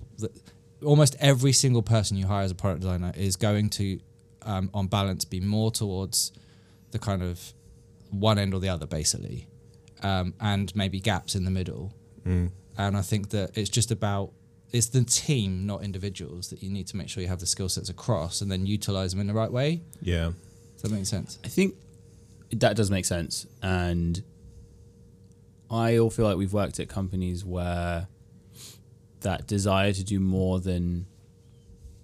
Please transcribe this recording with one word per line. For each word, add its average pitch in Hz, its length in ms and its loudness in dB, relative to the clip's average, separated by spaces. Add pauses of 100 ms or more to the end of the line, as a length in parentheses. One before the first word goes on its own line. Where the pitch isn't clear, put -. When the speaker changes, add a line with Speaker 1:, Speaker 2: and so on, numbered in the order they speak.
(200)
Speaker 1:
that, 107 120 -6 (540)
almost 147 340 8
every 139 320 6
single 127 300 6
person 104 360 2
you 98 100 0
hire 101 160 2
as 95 80 0
a 90 40 -4
product 90 260 -2
designer 90 340 -2
is 92 200 0
going 104 360 2
to, 98 280 -2 (440)
um, 98 320 -2
on 98 120 0
balance, 98 380 0
be 92 140 -6
more 107 320 0
towards 95 600 -2 (600)
the 110 80 -4
kind 95 240 -2
of 87 300 -8 (580)
one 101 260 4
end 98 160 2
or 95 60 0
the 95 100 0
other, 80 160 -2
basically, 76 600 -4 (560)
um, 92 360 0
and 101 360 0
maybe 98 240 0
gaps 92 360 -2
in 95 100 -2
the 92 60 0
middle. 87 420 -4 (300)
Speaker 2:
Mm. 90 280 0 (260)
Speaker 1:
And 101 180 0
I 101 60 0
think 98 300 -2
that 98 260 -4
it's 104 120 -2
just - 200 2
about, 101 420 -2 (400)
it's 120 160 2
the 127 160 4
team, 101 640 0
not 98 180 -4
individuals, 92 680 -8
that - 120 -14
you 95 80 -8
need 95 180 -6
to - 100 -8
make 85 120 -8
sure 95 140 -6
you 90 60 -4
have 90 100 -2
the 90 80 -8
skill 95 220 -2
sets - 200 -4
across 90 520 -2
and 98 100 -2
then 95 140 -2
utilize 98 460 -2
them 92 100 -2
in 101 60 -2
the 101 60 -2
right 110 180 0
way. 147 300 0 (200)
Speaker 2:
Yeah. 82 300 0 (420)
Speaker 1:
Does - 100 -20
that 104 80 -2
make 101 140 -2
sense? - 380 -6
Speaker 3:
I - 40 -10
think - 280 0 (760)
that 113 240 4
does 104 160 2
make 95 140 2
sense. 85 420 -4 (160)
And 87 580 2 (1500)
I 117 260 4
all 113 120 6
feel 110 160 0
like 101 120 2
we've 98 160 -2
worked 98 260 0
at - 80 -4
companies 92 560 -4
where 87 640 -2 (1120)
that - 260 -4
desire 98 460 4
to 98 100 -2
do 98 160 0
more 92 400 2
than 90 480 -2 (960)